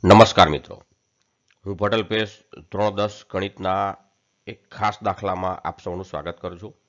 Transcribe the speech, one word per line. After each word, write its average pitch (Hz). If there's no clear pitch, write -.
નમસ્કાર 101
મિત્રો, -
હું 98
પટેલ 107
પેશ 110
ત્રણ 104
દસ 101
ગણિતના 95
એક -
ખાસ 107
દાખલામાં 92
આપ -
સૌનું 90
સ્વાગત 80
કરું 87
છું. 107